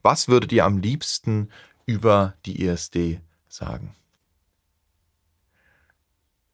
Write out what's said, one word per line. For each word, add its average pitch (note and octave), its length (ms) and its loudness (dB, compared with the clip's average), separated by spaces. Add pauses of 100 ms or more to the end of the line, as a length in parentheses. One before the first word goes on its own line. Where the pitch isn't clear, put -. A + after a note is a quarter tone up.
was C3 240 2
würdet A#2 260 4
ihr A2 120 4
am G2 140 2
liebsten G#2+ 720 -4 (340)
über G2+ 480 2 (140)
die - 160 -8
E F#2 60 0
S F2 220 -4
D E2 300 -2 (260)
sagen? - 480 -12 (2500)